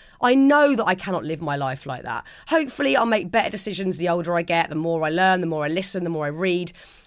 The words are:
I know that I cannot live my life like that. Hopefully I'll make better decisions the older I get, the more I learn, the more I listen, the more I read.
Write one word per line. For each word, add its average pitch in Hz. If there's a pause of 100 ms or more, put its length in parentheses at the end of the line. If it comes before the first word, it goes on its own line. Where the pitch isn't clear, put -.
(220)
I 247
know 277
that 214
I 185
cannot 180
live 156
my 147
life 135
like 131
that. 117 (220)
Hopefully 285
I'll 233
make 214
better 220
decisions 190
the 170
older 170
I 170
get, 170
the -
more 160
I 156
learn, 185
the 175
more 156
I -
listen, 180
the 170
more 156
I 147
read. 175 (360)